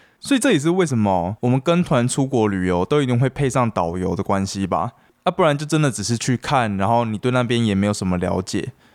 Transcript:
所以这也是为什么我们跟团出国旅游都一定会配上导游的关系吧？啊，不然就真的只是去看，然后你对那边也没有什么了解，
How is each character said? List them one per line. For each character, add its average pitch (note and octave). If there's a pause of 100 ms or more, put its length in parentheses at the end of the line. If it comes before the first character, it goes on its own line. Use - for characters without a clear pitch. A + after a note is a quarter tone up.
(200)
所 -
以 B3
这 C4+
也 D#3+
是 D3+
为 F#3
什 C3
么 F#2+
我 B2
们 C3
跟 E3+
团 B2
出 C3+
国 A#2+
旅 F#2+
游 F2+
都 D3
一 C#3
定 B2
会 C3
配 C#3
上 A#2+
导 F2
游 F2+
的 G2+
关 G2
系 G2
吧？ F2+ (300)
啊， F#3
不 F3+
然 D3
就 D3+
真 D#3
的 C#3+
只 G#2
是 A#2
去 B2
看， A2+
然 F#2+
后 A#2
你 G#2+
对 B2
那 B2
边 A#2
也 G2+
没 G2
有 G#2
什 G2
么 F2+
了 F2+
解， G2 (220)